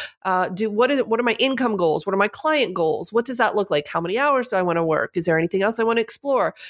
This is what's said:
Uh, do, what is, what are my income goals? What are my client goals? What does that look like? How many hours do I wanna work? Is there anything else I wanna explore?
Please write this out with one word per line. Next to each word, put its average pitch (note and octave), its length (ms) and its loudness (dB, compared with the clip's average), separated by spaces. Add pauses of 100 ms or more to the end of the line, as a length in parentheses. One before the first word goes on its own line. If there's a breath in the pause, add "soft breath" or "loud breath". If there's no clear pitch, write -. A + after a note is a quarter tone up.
(240 loud breath)
Uh, F#3 260 0
do, G3+ 200 -2
what A#3 220 2
is, C4+ 120 2
what A3+ 180 0
are - 20 -2
my A#3 160 0
income B3+ 380 0
goals? E3 280 2
What G3 80 -2
are G3 40 2
my G3+ 100 4
client C4 460 0
goals? E3+ 400 -2
What A#3 120 2
does B3 120 -6
that B3 180 2
look G3+ 160 0
like? D3+ 160 0
How E3 140 -4
many F#3 180 -2
hours C4+ 300 0
do G3+ 80 0
I F#3 40 2
wanna E3+ 240 0
work? D#3 300 0
Is E3+ 80 0
there D#3+ 140 2
anything E3+ 240 0
else A3+ 180 0
I A3+ 40 0
wanna A3+ 180 2
explore? A3+ 520 -2 (160 loud breath)